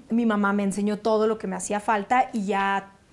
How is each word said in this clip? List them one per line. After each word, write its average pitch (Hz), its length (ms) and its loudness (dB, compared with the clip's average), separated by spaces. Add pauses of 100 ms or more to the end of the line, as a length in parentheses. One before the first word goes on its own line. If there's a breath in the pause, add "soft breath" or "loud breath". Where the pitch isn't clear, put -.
mi 233 160 2
mamá 208 280 2
me 202 100 0
enseñó 202 380 -2
todo 220 260 2
lo 220 120 0
que 214 100 -8
me 185 80 -6
hacía 202 240 -4
falta 247 520 0
y 214 140 -2
ya 196 440 -2 (220)